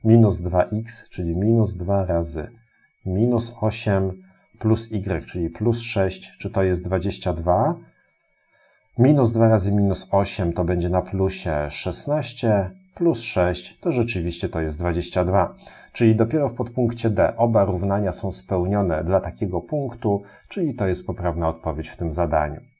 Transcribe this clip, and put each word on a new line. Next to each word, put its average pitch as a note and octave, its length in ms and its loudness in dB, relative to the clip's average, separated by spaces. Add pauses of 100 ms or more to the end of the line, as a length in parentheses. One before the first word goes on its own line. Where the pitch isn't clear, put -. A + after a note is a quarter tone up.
minus A2 380 6
dwa F2+ 220 2
x, - 460 -6
czyli E2+ 260 -4
minus G2+ 400 2
dwa F#2 300 -2
razy D#2 420 -4 (580)
minus A2 560 0
osiem G2 500 0 (480)
plus A2 320 0
y, F#2+ 300 -2
czyli E2+ 280 -6
plus A2+ 300 -2
sześć, - 600 -4
czy G2+ 100 -8
to F#2+ 140 0
jest F2+ 200 0
dwadzieścia F#2 500 -2
dwa? F2+ 420 0 (1200)
Minus B2+ 340 6
dwa A2+ 180 4
razy G2+ 220 4
minus G2+ 400 0
osiem G2 420 0
to F2+ 100 -2
będzie F2 260 0
na F#2 120 2
plusie F2+ 680 -2
szesnaście, G#2 1000 -2 (240)
plus E3+ 260 0
sześć - 580 -2
to F3 120 -2
rzeczywiście F#2+ 580 -2
to E2 120 -4
jest D#2 180 -4
dwadzieścia F2 460 -2
dwa. F#2 300 0 (380)
Czyli A2+ 220 6
dopiero C3+ 340 2
w - 40 -8
podpunkcie A#2 560 -2
D F#2+ 280 2
oba A2+ 280 4
równania F#2+ 460 0
są F#2+ 200 -6
spełnione F2+ 720 -2
dla F#2 160 2
takiego F2 420 -4
punktu, A2 600 -2 (280)
czyli D#3+ 260 -4
to G2+ 120 -2
jest F2+ 180 -2
poprawna E2+ 420 -4
odpowiedź D#2+ 400 -6
w - 100 -18
tym E2 140 -4
zadaniu. D2+ 500 -2 (180)